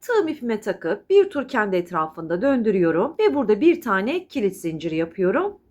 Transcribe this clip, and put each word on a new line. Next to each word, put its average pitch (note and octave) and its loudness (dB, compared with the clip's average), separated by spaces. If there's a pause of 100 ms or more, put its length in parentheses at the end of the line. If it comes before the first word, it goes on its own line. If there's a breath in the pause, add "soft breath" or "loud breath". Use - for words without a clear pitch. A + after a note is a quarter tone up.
tığım G#4+ 0
ipime A#3 -4
takıp F#3 -4
bir G4 6
tur C4 -6
kendi G#3 0
etrafında E3+ -4
döndürüyorum G#3+ 2
ve G#4 2
burada G#3+ 2
bir D#4+ 4
tane A#3 -2
kilit G3+ -4
zinciri D#3+ -6
yapıyorum. G3 -2 (120)